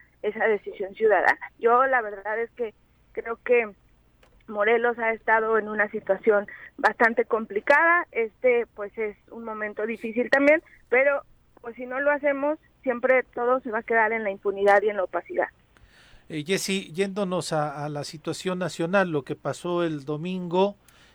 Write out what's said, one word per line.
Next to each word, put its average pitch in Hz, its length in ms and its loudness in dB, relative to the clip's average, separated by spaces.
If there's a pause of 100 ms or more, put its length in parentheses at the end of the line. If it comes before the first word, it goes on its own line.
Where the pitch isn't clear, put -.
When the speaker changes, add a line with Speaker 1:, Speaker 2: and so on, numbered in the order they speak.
(220)
Speaker 1:
esa 208 240 -2
decisión 196 480 -4
ciudadana. 214 440 4 (200)
Yo 240 280 4
la 254 160 2
verdad 208 380 -6
es 233 100 -6
que 226 240 -8 (380)
creo - 320 -8
que 240 260 2 (760)
Morelos 233 520 2
ha 226 140 0
estado 220 460 2
en 208 100 -2
una 214 220 -2
situación 202 560 0 (300)
bastante 226 480 2
complicada, 285 880 2
este 233 640 0
pues 208 240 -12
es 208 180 -6 (140)
un 233 120 -16
momento 214 440 -8
difícil 226 420 -4
también, 285 340 4 (280)
pero 277 320 2 (400)
pues 233 140 -14
si 254 100 -12
no 254 120 -8
lo 285 140 0
hacemos, 285 460 -2 (240)
siempre 254 400 2 (120)
todo 247 260 0
se 254 100 -10
va 214 80 -2
a 233 40 -6
quedar 226 300 0
en 226 100 -4
la 208 80 -4
impunidad 196 520 2
y 214 80 2
en 208 80 -4
la 185 60 0
opacidad. 175 420 -4 (840)
Speaker 2:
Eh, 156 180 -8
Jessy, 190 460 -2
yéndonos 185 600 -2
a, 147 300 -2
a 147 40 -6
la 147 160 -6
situación 170 540 -6
nacional, 175 520 0
lo 147 120 -2
que - 120 -8
pasó 175 480 -4
el 151 220 -4
domingo, 180 720 -2 (380)